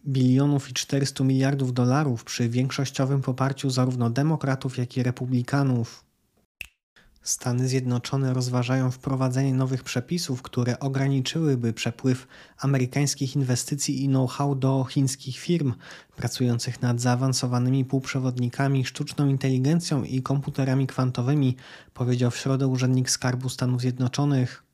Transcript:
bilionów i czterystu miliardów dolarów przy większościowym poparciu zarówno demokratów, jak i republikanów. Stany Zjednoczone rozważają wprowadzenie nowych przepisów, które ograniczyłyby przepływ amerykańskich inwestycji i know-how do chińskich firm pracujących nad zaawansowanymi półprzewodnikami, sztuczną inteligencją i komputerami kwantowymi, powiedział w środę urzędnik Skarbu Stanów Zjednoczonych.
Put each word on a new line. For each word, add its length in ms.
bilionów 640
i 20
czterystu 520
miliardów 500
dolarów 500
przy 240
większościowym 760
poparciu 480
zarówno 400
demokratów, 680
jak 180
i 60
republikanów. 1000
Stany 460
Zjednoczone 640
rozważają 560
wprowadzenie 640
nowych 300
przepisów, 580
które 360
ograniczyłyby 920
przepływ 540
amerykańskich 800
inwestycji 680
i 40
know-how 460
do 360
chińskich 480
firm 360
pracujących 680
nad 180
zaawansowanymi 840
półprzewodnikami, 1000
sztuczną 440
inteligencją 760
i 180
komputerami 640
kwantowymi, 680
powiedział 360
w 60
środę 300
urzędnik 440
Skarbu 380
Stanów 320
Zjednoczonych. 840